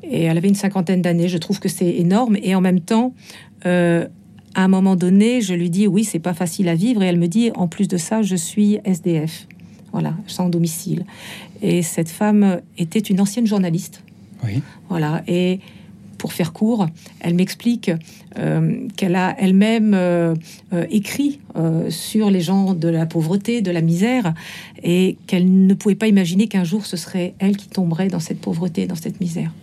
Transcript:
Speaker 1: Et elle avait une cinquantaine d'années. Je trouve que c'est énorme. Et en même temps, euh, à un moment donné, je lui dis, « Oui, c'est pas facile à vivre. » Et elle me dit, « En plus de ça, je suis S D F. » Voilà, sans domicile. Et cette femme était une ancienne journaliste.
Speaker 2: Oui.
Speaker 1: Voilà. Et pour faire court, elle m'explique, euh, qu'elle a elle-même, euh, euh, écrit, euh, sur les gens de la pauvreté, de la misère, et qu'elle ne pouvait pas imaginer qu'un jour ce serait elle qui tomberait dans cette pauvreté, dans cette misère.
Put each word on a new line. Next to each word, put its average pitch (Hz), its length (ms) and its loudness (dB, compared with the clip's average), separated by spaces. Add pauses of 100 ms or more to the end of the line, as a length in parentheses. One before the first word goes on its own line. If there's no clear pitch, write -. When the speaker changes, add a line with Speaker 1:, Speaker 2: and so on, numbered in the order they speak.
Speaker 1:
Et 240 200 -2
elle 165 140 2
avait 185 120 2
une 202 60 6
cinquantaine 190 460 -2
d'années. 170 260 0
Je 180 120 -2
trouve 190 200 -4
que 190 100 -4
c'est 175 260 -2
énorme. 196 480 2
Et 190 100 0
en 185 80 2
même 185 200 2
temps, 226 340 0 (500)
euh, 175 420 2 (460)
à 185 100 0
un 190 40 4
moment 190 280 4
donné, 202 460 4
je 185 140 -2
lui 175 160 -2
dis, « 202 160 2
Oui, 196 160 2
c'est 175 160 -4
pas 180 160 -4
facile 180 340 -2
à 165 60 0
vivre. » 208 280 0
Et 185 40 2
elle 175 100 2
me 170 100 2
dit, « 226 280 2
En 180 120 -2
plus 185 200 -2
de 180 100 -4
ça, 220 240 -2
je 185 140 0
suis 208 480 0
S 185 180 -2
D 160 240 0
F. » - 220 -10 (440)
Voilà, 160 220 -4 (140)
sans 180 220 -2
domicile. 170 560 -2 (580)
Et 175 180 2
cette 165 280 -4
femme 208 520 2 (160)
était 175 220 -2
une 196 200 0
ancienne 202 280 0
journaliste. 190 560 -2 (400)
Speaker 2:
Oui. 110 180 -2 (260)
Speaker 1:
Voilà. 165 400 -2
Et 180 320 0 (580)
pour - 160 -10
faire 160 200 -4
court, 214 320 0 (340)
elle 170 140 -2
m'explique, 190 580 0 (460)
euh, 160 580 0
qu'elle 185 200 0
a 185 220 0
elle-même, 208 560 4
euh, 175 400 2 (380)
euh, 175 180 -2
écrit, 277 500 -2 (180)
euh, 165 320 0
sur 214 400 -2
les 185 120 4
gens 190 320 2
de 165 140 0
la 165 180 2
pauvreté, 196 560 -2
de 185 100 0
la 170 100 0
misère, 175 520 2 (480)
et 180 360 2 (100)
qu'elle 190 400 6
ne 196 60 6
pouvait 196 220 2
pas 220 120 -2
imaginer 196 400 2
qu'un 185 160 0
jour 196 220 -2
ce - 100 -8
serait 180 440 -6
elle 196 180 2
qui - 100 -14
tomberait 180 400 -2
dans 180 120 -2
cette - 200 -8
pauvreté, 180 480 -4
dans 180 80 -6
cette 202 240 -10
misère. 165 320 -4 (100)